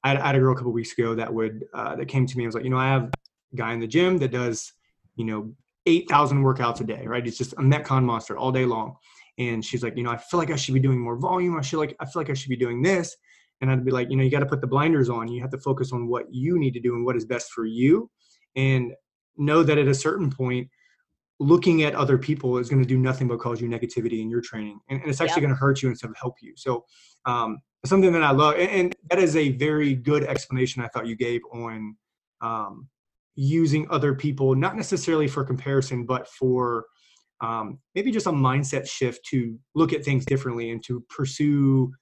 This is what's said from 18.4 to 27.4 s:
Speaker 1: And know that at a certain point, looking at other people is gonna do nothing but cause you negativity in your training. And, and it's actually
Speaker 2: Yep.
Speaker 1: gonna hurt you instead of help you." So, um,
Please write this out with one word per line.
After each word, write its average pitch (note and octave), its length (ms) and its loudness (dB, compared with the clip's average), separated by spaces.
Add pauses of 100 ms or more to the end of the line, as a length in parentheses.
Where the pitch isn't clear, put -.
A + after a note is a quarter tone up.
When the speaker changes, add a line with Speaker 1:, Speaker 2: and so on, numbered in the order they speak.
Speaker 1:
And C3 380 0 (420)
know D3+ 280 4
that D3 140 4
at C#3 100 4
a C#3 80 4
certain D3 360 0
point, B2+ 380 -4 (680)
looking D#3+ 440 6
at D3 120 0
other C3+ 220 4
people C3 420 0
is A#2+ 100 -4
gonna C3+ 160 4
do C3 120 2
nothing C3 300 0
but A#2 120 -2
cause A#2 200 -4
you A#2+ 80 -4
negativity A#2 540 -4
in A2 80 -6
your A#2+ 120 -2
training. G#2+ 380 -10 (100)
And, C3+ 120 -4
and D3+ 80 -8
it's C3+ 100 -4
actually E3 220 0
Speaker 2:
Yep. C#3+ 80 2
Speaker 1:
gonna C3+ 100 0
hurt C3+ 220 2
you C3 80 0
instead A2+ 220 -8
of - 60 -16
help B2+ 240 -8
you." A2+ 140 -20
So, A#2+ 300 -4 (400)
um, A#2+ 340 -2 (260)